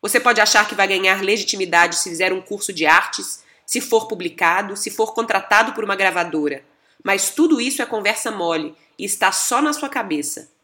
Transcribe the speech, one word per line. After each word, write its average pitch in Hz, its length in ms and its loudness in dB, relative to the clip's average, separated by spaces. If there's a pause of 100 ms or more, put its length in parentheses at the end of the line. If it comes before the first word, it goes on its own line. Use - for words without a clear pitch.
Você 202 180 -4
pode 226 220 2
achar 214 260 4
que 214 80 -8
vai 196 140 2
ganhar 190 340 2
legitimidade 185 720 2
se - 120 -4
fizer 180 240 -2
um 185 80 -4
curso 202 320 -8
de 160 140 -2
artes, - 560 2 (240)
se - 140 -2
for 220 280 0
publicado, 185 680 0
se - 140 -6
for 220 220 -2
contratado 220 600 2
por 220 120 -6
uma 202 120 -2
gravadora. 165 680 0 (400)
Mas 196 260 0
tudo 311 300 4
isso 262 220 -4
é 233 40 -2
conversa 220 440 -2
mole 165 440 -4 (240)
e 190 60 -8
está 190 260 2
só 240 300 0
na 294 120 2
sua 294 160 -6
cabeça. 160 640 -6 (140)